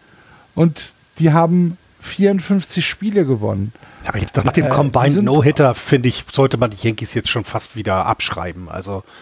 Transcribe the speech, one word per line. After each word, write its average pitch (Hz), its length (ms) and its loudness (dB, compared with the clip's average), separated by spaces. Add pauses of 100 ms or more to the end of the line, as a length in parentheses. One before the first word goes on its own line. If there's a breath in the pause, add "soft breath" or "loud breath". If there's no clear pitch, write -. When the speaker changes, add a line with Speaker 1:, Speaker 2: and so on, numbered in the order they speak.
(560 soft breath)
Speaker 1:
Und 165 380 0 (260)
die 160 140 4
haben 170 440 2 (220)
vierundfünfzig 196 880 0
Spiele 202 400 -2
gewonnen. 107 480 -2 (300 loud breath)
Speaker 2:
Ja, - 60 -6
aber 110 100 -4
jetzt - 160 -4
nach 127 160 0
dem 156 140 2
Speaker 1:
Äh, 143 40 0
die 135 40 0
Speaker 2:
Combined 143 400 2
Speaker 1:
sind 202 120 2
Speaker 2:
No-Hitter, 135 500 4
finde 127 340 2
ich, - 220 -6
sollte 135 260 2
man 117 140 0
die 101 60 -16 (100)
Yankees 110 260 -4
jetzt - 160 -4
schon 110 160 -2
fast - 300 -10
wieder 95 300 -2
abschreiben. 85 640 -4
Also 95 340 -8 (180 loud breath)